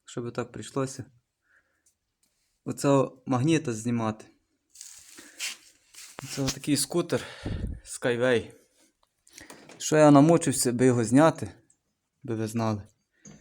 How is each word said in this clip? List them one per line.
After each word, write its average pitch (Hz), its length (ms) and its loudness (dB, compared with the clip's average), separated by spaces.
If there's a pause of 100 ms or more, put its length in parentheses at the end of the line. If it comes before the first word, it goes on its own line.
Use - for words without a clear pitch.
якщо - 180 -12
би 117 100 -10
так 117 200 -8
прийшлося, 127 540 -8 (1600)
оцього 135 600 -2
магніта 135 480 0
знімати. 113 520 -4 (2000)
Це 139 60 -4
отакий 135 360 -2
скутер 170 460 -2 (600)
Skyway. 120 680 0 (1300)
Що - 200 -2
я 151 140 8
намучився, 147 600 4
би 120 140 2
його 120 180 4
зняти, 131 480 2 (720)
би 117 120 -6
ви 110 120 -4
знали. 110 360 -4 (580)